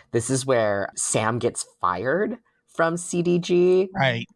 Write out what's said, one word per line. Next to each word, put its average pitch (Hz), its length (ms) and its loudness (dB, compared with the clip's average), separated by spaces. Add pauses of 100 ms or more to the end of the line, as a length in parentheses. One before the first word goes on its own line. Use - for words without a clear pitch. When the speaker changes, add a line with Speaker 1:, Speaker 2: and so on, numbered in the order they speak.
(120)
Speaker 1:
this 117 180 0
is 131 160 -2
where 107 500 0
Sam 113 440 -2
gets - 260 -2 (140)
fired 139 580 -2 (300)
from 165 300 0
C 175 240 -4
D 175 180 2
G. 180 560 2
Speaker 2:
Right. 117 400 0